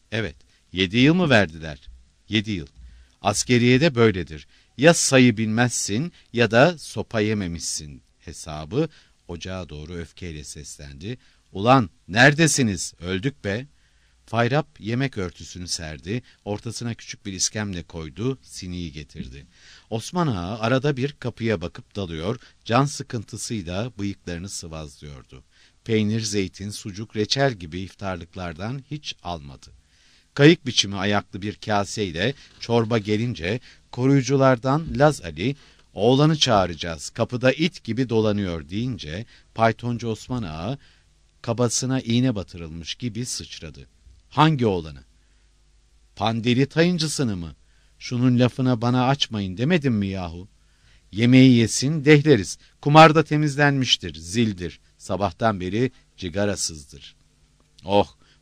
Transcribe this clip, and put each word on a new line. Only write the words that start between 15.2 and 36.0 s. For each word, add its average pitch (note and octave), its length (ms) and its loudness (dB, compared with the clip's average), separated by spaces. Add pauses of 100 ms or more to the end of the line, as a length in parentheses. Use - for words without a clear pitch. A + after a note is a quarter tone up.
serdi, D#2+ 540 -8 (220)
ortasına A2 500 -8
küçük - 320 -16
bir G2+ 60 -10
iskemle F#2+ 500 -6
koydu, F2 600 -8
siniyi F2+ 500 -10
getirdi. C#2 540 -16 (440)
Osman E3 360 -4
Ağa G2+ 320 -4
arada C3 380 0
bir C#3 160 -4
kapıya A2+ 480 -4
bakıp - 360 -12
dalıyor, F2+ 420 -6 (260)
can B2 200 2
sıkıntısıyla A2 1160 -8
bıyıklarını F#2+ 500 -8
sıvazlıyordu. D2 920 -16 (420)
Peynir, A2 360 0
zeytin, G2+ 500 -6
sucuk, G#2 460 -14
reçel C3+ 360 0
gibi F2+ 280 -10
iftarlıklardan F#2 1080 -10
hiç D3 320 -12
almadı. D2 480 -12 (640)
Kayık D#3 320 6
biçimi G2+ 300 -2
ayaklı G2 460 -2
bir G2+ 120 -8
kaseyle G2+ 800 -2 (260)
çorba A#2 380 0
gelince G#2+ 640 -2 (300)
koruyuculardan C3+ 960 2 (120)
Laz D3 240 4
Ali, E2+ 340 -4 (380)
"Oğlanı C3 420 4